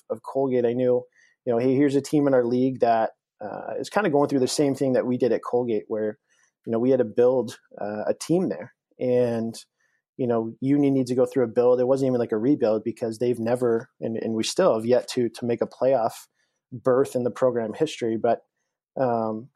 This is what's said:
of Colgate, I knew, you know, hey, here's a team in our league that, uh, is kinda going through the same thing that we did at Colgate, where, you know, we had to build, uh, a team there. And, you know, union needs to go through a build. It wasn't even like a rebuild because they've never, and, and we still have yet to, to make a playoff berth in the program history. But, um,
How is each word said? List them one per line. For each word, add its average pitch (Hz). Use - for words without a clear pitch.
of 113
Colgate, 127
I 117
knew, 123
you 123
know, 117
hey, 131
here's 139
a 139
team 143
in 135
our 123
league 123
that, 113
uh, 101
is -
kinda 208
going 143
through 139
the 123
same 143
thing 135
that 110
we 123
did 120
at 95
Colgate, 120
where, 107
you 117
know, 113
we 123
had 131
to 123
build, 120
uh, 104
a -
team 170
there. 90
And, 120
you 135
know, 113
union 139
needs 127
to 123
go 123
through 127
a 117
build. 123
It 123
wasn't 135
even 127
like 117
a 113
rebuild 113
because 113
they've 123
never, 120
and, 113
and 113
we 110
still 175
have 113
yet 120
to, 123
to -
make 120
a 107
playoff 127
berth 131
in 127
the 123
program 117
history. 120
But, 113
um, 113